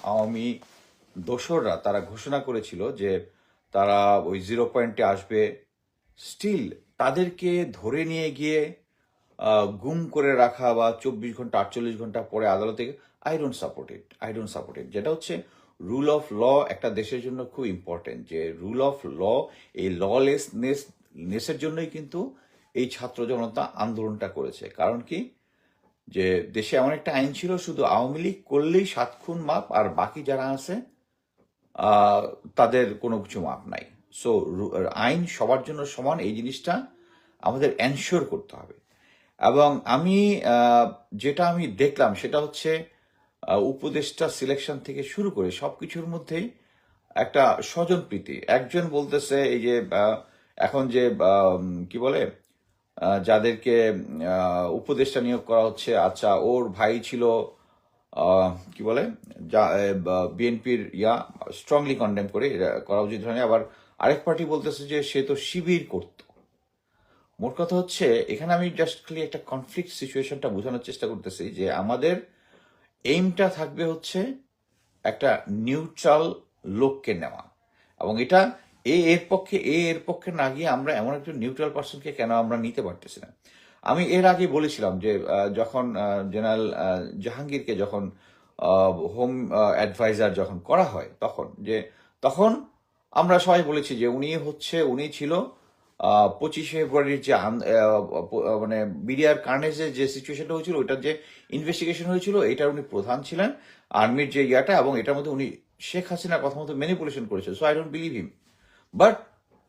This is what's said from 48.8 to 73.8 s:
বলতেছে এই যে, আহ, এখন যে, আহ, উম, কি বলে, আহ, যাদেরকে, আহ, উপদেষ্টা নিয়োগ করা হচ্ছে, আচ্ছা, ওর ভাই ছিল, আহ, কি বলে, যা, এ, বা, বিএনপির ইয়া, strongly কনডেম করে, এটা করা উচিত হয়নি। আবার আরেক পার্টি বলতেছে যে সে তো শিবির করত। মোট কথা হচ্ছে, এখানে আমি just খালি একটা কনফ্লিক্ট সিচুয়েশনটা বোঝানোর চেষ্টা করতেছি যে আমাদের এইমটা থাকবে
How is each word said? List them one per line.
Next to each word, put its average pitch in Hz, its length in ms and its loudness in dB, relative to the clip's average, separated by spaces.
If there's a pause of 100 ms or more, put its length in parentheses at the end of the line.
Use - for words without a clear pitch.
বলতেছে 143 540 0
এই 123 180 2
যে, 120 300 2
আহ, 104 300 2 (360)
এখন 135 320 0
যে, 123 180 4
আহ, 95 480 4
উম, 90 360 -6
কি 117 80 -8
বলে, 131 320 0 (640)
আহ, 95 280 0
যাদেরকে, 113 640 4
আহ, 90 840 -2
উপদেষ্টা 131 480 0
নিয়োগ 120 240 -2
করা 113 200 4
হচ্ছে, 113 320 0
আচ্ছা, 95 380 2
ওর 117 340 2
ভাই 110 320 0
ছিল, 120 240 -4 (880)
আহ, 92 440 8 (200)
কি 107 60 -10
বলে, 131 280 2 (380)
যা, 98 300 6
এ, 101 160 2
বা, 92 320 2
বিএনপির 113 680 0
ইয়া, 110 320 2 (200)
strongly 147 500 0
কনডেম 101 300 0
করে, 113 220 -2
এটা - 320 -2
করা 101 200 0
উচিত 104 240 -2
হয়নি। 117 160 -2
আবার 113 200 4 (380)
আরেক - 260 2
পার্টি 165 200 0
বলতেছে 143 420 -4
যে 147 160 -2
সে 139 200 -2
তো 135 140 -2
শিবির 170 540 -2
করত। - 320 -10 (1160)
মোট 127 160 -6
কথা 170 200 0
হচ্ছে, 170 520 2
এখানে 175 260 -2
আমি 175 220 0
just 160 320 -2
খালি 160 140 -8
একটা 156 160 -8
কনফ্লিক্ট 135 540 -10
সিচুয়েশনটা 135 560 -6
বোঝানোর 117 320 -4
চেষ্টা - 260 -8
করতেছি 92 440 -8
যে 92 220 -4
আমাদের 120 600 -2 (720)
এইমটা 180 440 2
থাকবে 156 360 -6